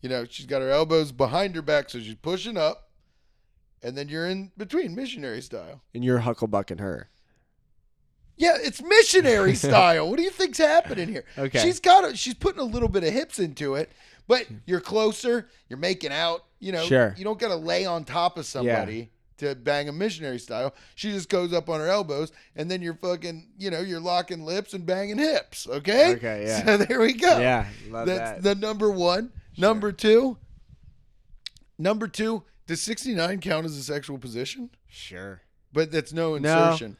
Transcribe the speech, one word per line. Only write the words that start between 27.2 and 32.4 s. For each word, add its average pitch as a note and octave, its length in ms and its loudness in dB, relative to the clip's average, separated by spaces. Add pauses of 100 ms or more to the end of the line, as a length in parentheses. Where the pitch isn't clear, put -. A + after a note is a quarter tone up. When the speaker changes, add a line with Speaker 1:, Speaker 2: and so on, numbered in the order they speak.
Speaker 2:
Yeah, B2 280 2 (220)
love A#2 180 -6
Speaker 1:
That's A2+ 240 -2
Speaker 2:
that. C#3 120 -10
Speaker 1:
the G3+ 120 4
number G#3+ 360 -2
one. F#3 400 0 (220)
Speaker 2:
Sure. - 80 -6
Speaker 1:
Number G#3 300 2
two. A3+ 460 6 (1400)
Number G#3 300 -2
two. G#3+ 360 -4 (220)